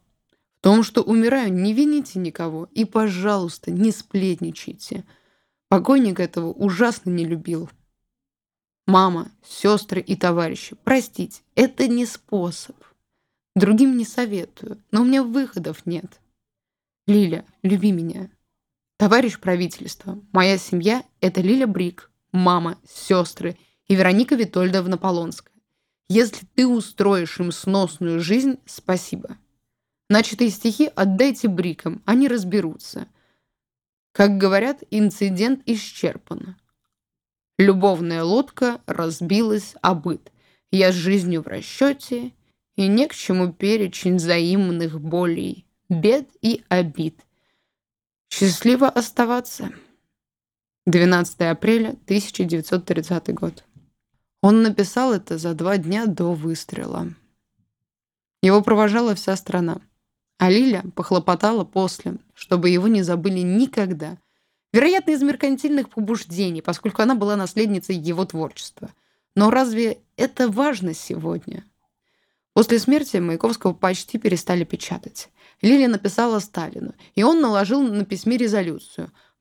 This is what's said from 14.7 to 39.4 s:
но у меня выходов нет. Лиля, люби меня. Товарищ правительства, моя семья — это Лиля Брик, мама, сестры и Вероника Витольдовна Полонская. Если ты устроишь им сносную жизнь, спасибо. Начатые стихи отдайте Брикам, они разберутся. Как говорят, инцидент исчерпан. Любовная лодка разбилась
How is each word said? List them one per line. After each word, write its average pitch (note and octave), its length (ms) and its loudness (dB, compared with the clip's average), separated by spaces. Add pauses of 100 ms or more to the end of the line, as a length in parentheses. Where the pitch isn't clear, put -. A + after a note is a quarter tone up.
но G#3+ 120 2
у - 20 2
меня C4+ 180 4
выходов A3+ 640 -6
нет. F3 360 -8 (840)
Лиля, F#3+ 380 2 (180)
люби G3 300 2
меня. E3+ 380 -6 (680)
Товарищ A3 420 4
правительства, F#3 800 -6 (140)
моя F#3+ 240 4
семья — F#3 480 -2 (160)
это F#3+ 220 0
Лиля B3 240 2
Брик, F3+ 440 -6 (220)
мама, F3 460 0 (100)
сестры - 680 -4 (280)
и G3 80 2
Вероника F#3+ 400 4
Витольдовна F#3 640 0
Полонская. E3+ 580 -6 (540)
Если A3+ 460 0
ты B3+ 120 4
устроишь G3 720 0
им F3 140 -4
сносную F3+ 680 -2
жизнь, B3 460 0
спасибо. - 720 -8 (720)
Начатые A3 400 2
стихи A3+ 440 0
отдайте G#3 540 2
Брикам, F3 560 -4
они B3+ 240 4
разберутся. F#3 800 -4 (1040)
Как G3+ 240 4
говорят, G3 540 2
инцидент G#3 720 0
исчерпан. - 920 -8 (1000)
Любовная F3+ 680 4
лодка A#3+ 640 0
разбилась G3 920 -2